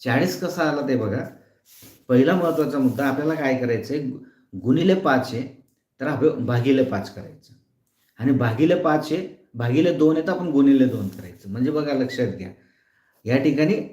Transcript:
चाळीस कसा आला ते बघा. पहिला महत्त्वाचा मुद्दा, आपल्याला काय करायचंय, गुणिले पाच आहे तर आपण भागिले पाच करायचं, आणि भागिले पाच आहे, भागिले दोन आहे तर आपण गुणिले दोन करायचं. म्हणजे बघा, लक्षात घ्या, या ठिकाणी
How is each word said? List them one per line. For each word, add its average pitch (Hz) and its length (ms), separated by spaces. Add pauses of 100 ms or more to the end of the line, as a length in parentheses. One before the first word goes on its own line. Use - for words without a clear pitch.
चाळीस 147 400
कसा 175 220
आला 143 260
ते 127 80
बघा. 110 280 (840)
पहिला 131 280
महत्त्वाचा 151 420
मुद्दा, 127 280
आपल्याला 147 280
काय 131 260
करायचंय, 120 380 (560)
गुणिले 156 420
पाच 131 360
आहे 117 100 (580)
तर 135 60
आपण 143 400
भागिले 123 380
पाच - 300
करायचं, - 380 (680)
आणि 135 140
भागिले 131 480
पाच 151 300
आहे, 185 140 (280)
भागिले 127 400
दोन 156 220
आहे 160 100
तर 190 60
आपण 175 180
गुणिले 139 360
दोन 107 220
करायचं. - 420
म्हणजे 127 200
बघा, 147 240
लक्षात 123 340
घ्या, 92 220 (760)
या 127 180
ठिकाणी 147 380 (120)